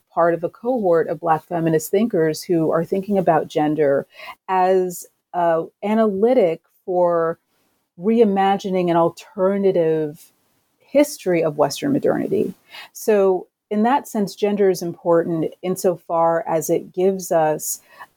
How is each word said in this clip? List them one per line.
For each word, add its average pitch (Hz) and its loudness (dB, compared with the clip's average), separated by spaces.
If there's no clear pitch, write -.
part 170 0
of 170 -6
a 165 -2
cohort 202 0
of 165 -6
Black 160 -2
feminist 160 -2
thinkers 180 0
who 160 0
are 165 0
thinking 196 -4
about 170 0
gender 151 0
as 185 0
a 165 0
analytic 214 2
for 175 0
reimagining 196 2
an 165 2
alternative 170 0
history 208 0
of 151 -2
Western 143 0
modernity. - 0
So 196 0
in 208 0
that 277 0
sense, 202 -4
gender 208 0
is 180 0
important 170 0
insofar 170 -2
as 160 -2
it - -2
gives 185 -2
us 156 0